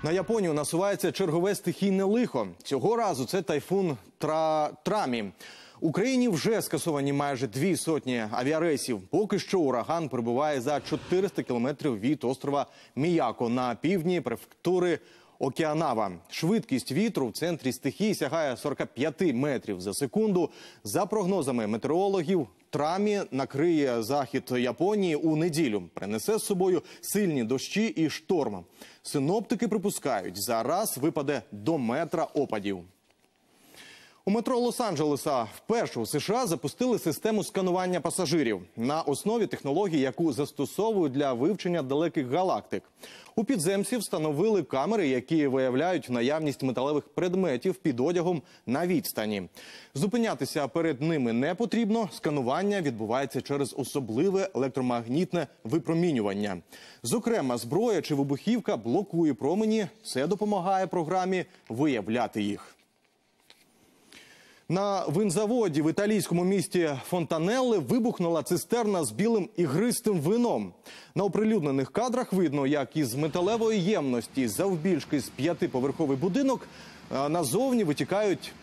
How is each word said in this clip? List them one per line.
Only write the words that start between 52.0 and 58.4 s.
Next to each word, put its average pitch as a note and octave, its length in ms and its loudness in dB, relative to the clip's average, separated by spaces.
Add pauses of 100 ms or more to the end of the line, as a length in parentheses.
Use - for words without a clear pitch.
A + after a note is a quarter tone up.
сканування D#3+ 680 0
відбувається B2+ 600 -2
через C#3+ 360 -2
особливе C#3+ 800 0
електромагнітне C3 920 0 (160)
випромінювання. G#2+ 920 0 (460)
Зокрема, D#3+ 540 0
зброя D#3+ 440 0
чи D3+ 140 -2
вибухівка D3 600 0